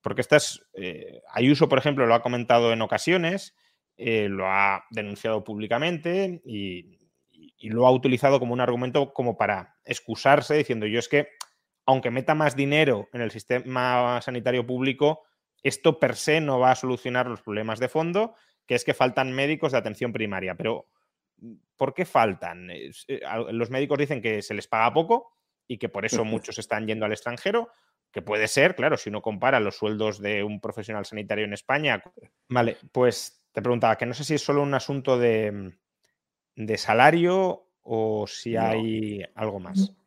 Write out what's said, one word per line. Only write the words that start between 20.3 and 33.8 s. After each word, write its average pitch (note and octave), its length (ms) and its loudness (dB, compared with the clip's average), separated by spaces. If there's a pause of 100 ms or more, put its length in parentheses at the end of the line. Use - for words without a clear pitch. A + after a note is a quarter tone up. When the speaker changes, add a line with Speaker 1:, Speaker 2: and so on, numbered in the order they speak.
Speaker 1:
Pero, A2 340 -4 (880)
¿por - 200 -4
qué F3+ 100 -2
faltan? F2+ 640 -2
Es, C#2+ 380 -16
eh, - 180 -8
a, G#2+ 140 -6
los A#2 320 -4
médicos C3+ 260 -2
dicen C#3 240 -4
que G#2+ 220 -2
se - 100 -10
les G2+ 140 -8
paga A2+ 260 2
poco F#3 380 0 (360)
y A2+ 120 -10
que A#2+ 100 -6
por G2+ 160 -6
eso A2+ 200 0
Speaker 2:
<laughs> - 0 -
Speaker 1:
muchos A2 340 -8
están A2 260 -6
yendo A2 200 -4
al G#2 80 -2
extranjero, G3+ 560 -4 (420)
que G2 100 -8
puede G#2+ 260 0
ser, E3+ 280 4
claro, C#3+ 220 0
si - 120 -8
uno G#2 120 -6
compara A#2+ 380 0
los G2+ 180 -2
sueldos G#2+ 440 -2
de G2+ 220 -2
un G#2 180 -8
profesional G#2+ 440 -8
sanitario G#2+ 380 -4
en G2+ 100 -6
España. C3 480 -2 (460)
Vale, A#2+ 300 0 (140)
pues - 600 0
te A2+ 100 -8
preguntaba, A#2+ 360 2